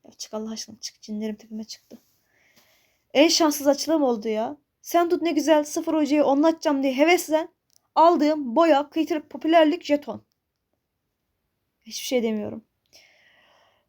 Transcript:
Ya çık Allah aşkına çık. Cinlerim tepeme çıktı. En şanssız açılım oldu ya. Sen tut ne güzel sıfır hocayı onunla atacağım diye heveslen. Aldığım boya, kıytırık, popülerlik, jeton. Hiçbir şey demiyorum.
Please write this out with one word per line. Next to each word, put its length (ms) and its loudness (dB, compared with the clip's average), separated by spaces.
Ya 60 -20
çık 220 -18
Allah 180 -10
aşkına 280 -14
çık. 220 -16
Cinlerim 340 -8
tepeme 280 -16
çıktı. 340 -20
En 140 6
şanssız 400 0
açılım 360 0
oldu 240 -2
ya. 300 -4
Sen 280 0
tut 120 0
ne 100 -2
güzel 320 2
sıfır 300 -6
hocayı 300 2
onunla 240 2
atacağım 360 -2
diye 140 -2
heveslen. 520 0
Aldığım 600 2
boya, 340 4
kıytırık, 400 -4
popülerlik, 540 2
jeton. 380 -4
Hiçbir 200 -14
şey 180 -2
demiyorum. 400 -6